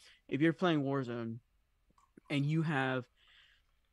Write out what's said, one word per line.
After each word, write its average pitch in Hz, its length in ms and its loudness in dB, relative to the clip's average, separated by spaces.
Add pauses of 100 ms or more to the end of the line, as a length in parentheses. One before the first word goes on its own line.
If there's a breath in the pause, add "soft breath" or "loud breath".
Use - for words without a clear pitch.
(280 soft breath)
if 135 140 -2
you're 165 100 6
playing 160 300 2
Warzone 120 560 -4 (920)
and 143 140 0
you 156 180 0
have 135 420 0 (880 soft breath)